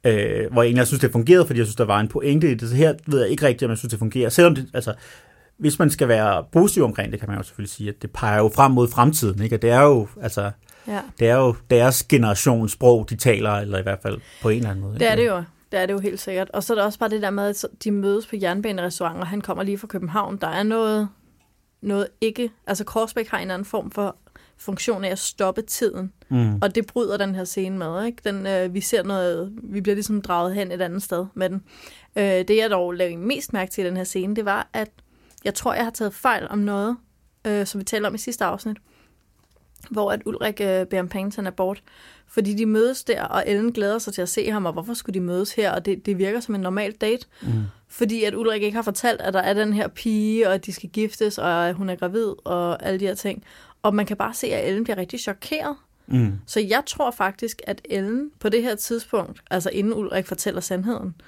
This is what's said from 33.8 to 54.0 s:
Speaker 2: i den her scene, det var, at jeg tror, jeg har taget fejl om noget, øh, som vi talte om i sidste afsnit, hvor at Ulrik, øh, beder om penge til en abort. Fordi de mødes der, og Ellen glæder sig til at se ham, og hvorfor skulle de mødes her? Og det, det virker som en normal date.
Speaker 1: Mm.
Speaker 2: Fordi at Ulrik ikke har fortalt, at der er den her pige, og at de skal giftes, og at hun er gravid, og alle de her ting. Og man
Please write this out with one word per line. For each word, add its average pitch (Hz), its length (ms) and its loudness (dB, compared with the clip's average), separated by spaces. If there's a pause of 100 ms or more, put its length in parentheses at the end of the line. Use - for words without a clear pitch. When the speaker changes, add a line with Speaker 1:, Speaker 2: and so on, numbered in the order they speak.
Speaker 2:
i 180 40 -2
den 180 100 -4
her 185 60 -4
scene, 190 320 -4
det 214 100 -4
var, 202 280 -2
at 214 160 -4 (560)
jeg 196 80 -2
tror, - 200 -2
jeg 240 100 -2
har 233 80 -4
taget 208 220 -4
fejl - 360 -2
om 202 100 -4
noget, 208 380 -2 (500)
øh, 208 180 0
som 196 140 -8
vi 196 60 -8
talte 214 220 -2
om 202 80 -4
i - 20 -8
sidste 233 280 -6
afsnit, 208 320 -4 (1120)
hvor 208 220 -2
at 208 140 -4
Ulrik, 214 360 -4
øh, 185 240 0
beder 190 160 -2
om 180 60 -4
penge 196 240 -6
til 208 100 -10
en 190 60 -6
abort. 190 360 -4 (440)
Fordi 208 260 -2
de 220 120 0
mødes 226 380 2
der, - 200 -2
og - 240 -2
Ellen 208 260 0
glæder 214 260 0
sig 208 140 -10
til - 80 -4
at 180 80 -4
se 214 220 -2
ham, 208 140 -2
og 165 80 -2
hvorfor 180 200 -6
skulle 233 200 -8
de 190 120 -2
mødes 180 280 -2
her? 202 180 0
Og 175 140 -4
det, 190 200 -2
det 202 120 -2
virker 196 220 0
som 233 160 -6
en 196 60 -4
normal 196 300 -4
date. 220 340 -2 (160)
Speaker 1:
Mm. - 60 -8 (400)
Speaker 2:
Fordi 226 360 -2
at 208 120 -2
Ulrik 220 280 0
ikke 208 120 -2
har 233 60 -2
fortalt, 220 400 -2
at 190 120 -2
der 190 80 2
er 196 120 0
den 214 200 2
her 214 140 0
pige, 214 600 0
og 185 60 4
at 190 120 -2
de 196 80 -10
skal - 160 -14
giftes, 214 480 -2
og 170 320 0
at 180 60 -4
hun 190 140 -4
er 180 60 -4
gravid, 196 380 -2 (100)
og 175 420 -2
alle 190 140 -2
de 196 80 -2
her 185 80 -2
ting. - 280 -6 (400)
Og 208 120 2
man 208 100 2